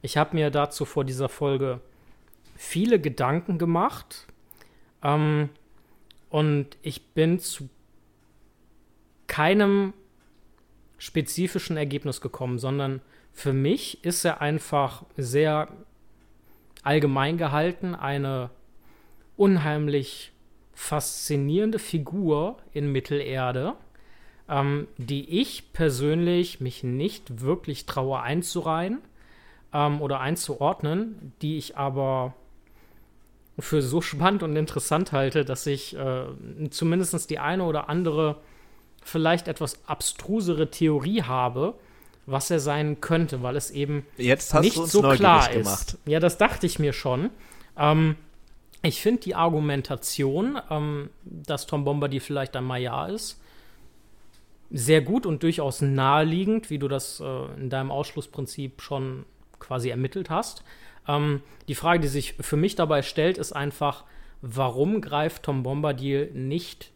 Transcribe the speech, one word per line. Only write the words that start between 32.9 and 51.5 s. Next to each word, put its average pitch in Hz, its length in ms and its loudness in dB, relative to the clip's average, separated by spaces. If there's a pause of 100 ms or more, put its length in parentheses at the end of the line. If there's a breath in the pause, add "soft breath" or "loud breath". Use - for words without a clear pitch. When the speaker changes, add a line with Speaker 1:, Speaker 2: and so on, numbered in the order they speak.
Speaker 1:
für 151 220 0
so 131 180 0
spannend 175 440 0
und 156 100 -2
interessant 156 560 0
halte, 135 340 2
dass 127 220 -6
ich, 139 300 -4
äh, 131 300 -4 (440)
zumindestens 170 560 0
die 156 140 -4
eine 175 240 0
oder 151 240 -2
andere 156 480 0 (640 soft breath)
vielleicht 170 460 0
etwas - 400 -6
abstrusere 175 840 -2
Theorie 160 540 2
habe, 127 500 0 (500 soft breath)
was 135 280 -2
er 160 80 4
sein 147 400 0
könnte, 160 420 2
weil 127 140 -2
es - 160 -4
eben 143 340 -2 (100)
Speaker 2:
Jetzt 127 380 2
hast 156 80 8
Speaker 1:
nicht 170 140 6
Speaker 2:
du 165 60 2
uns 165 100 0
Speaker 1:
so 202 100 8
Speaker 2:
neugierig 135 160 8
Speaker 1:
klar 165 300 10
Speaker 2:
gemacht. 107 460 0
Speaker 1:
ist. - 120 -12
Ja, 151 140 2
das 170 180 4
dachte 208 280 2
ich - 120 -2
mir 147 140 2
schon. 139 380 0 (460 soft breath)
Ähm, 156 380 6 (680)
ich - 200 0
find 240 220 2
die 185 100 -4
Argumentation, 151 1300 0 (100)
ähm, 147 400 -4 (140)
dass 151 420 -8